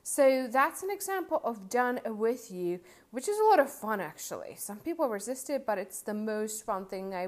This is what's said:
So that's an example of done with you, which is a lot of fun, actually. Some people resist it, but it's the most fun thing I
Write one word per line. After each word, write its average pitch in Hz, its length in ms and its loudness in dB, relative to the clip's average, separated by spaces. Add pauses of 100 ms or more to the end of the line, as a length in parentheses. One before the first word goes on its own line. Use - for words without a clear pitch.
So 262 480 4
that's 294 320 2
an 381 60 -4
example 381 560 -2
of 208 240 -6
done 247 360 2
with 226 460 -2
you, 180 300 -4 (300)
which 254 180 -6
is 415 100 0
a 427 40 4
lot 415 160 8
of 277 120 4
fun, 214 300 -4
actually. - 560 -8
Some 208 220 -10
people 330 280 -2
resist 226 420 -6
it, 277 160 -2
but 208 120 0
it's 190 240 -6
the 214 120 -6
most 214 520 -4
fun 196 220 -2
thing 190 260 -6
I 180 140 -4